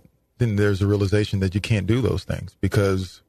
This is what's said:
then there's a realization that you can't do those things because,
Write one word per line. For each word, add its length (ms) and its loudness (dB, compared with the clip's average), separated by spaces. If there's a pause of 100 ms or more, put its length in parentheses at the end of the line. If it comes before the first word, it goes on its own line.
(380)
then 180 0
there's 260 2
a 40 2
realization 540 0
that 140 0
you 60 -2
can't 260 0
do 140 2
those 240 -2
things 360 -8
because, 680 0